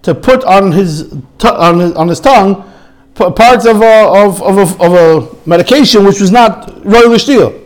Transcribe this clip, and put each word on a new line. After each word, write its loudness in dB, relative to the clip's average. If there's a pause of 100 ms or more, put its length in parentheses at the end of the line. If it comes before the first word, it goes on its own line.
to -4
put -2
on 2
his -4 (280)
t-, -2
on 0
his, -2
on -4
his -6
tongue 0 (520)
p-, -2
parts 2
of 2
a, 4
of, 0
of -2
a, -2
of 0
a -2
medication 0
which 0
was 0
not 0 (160)
roy 2
l'shtiya. 0 (120)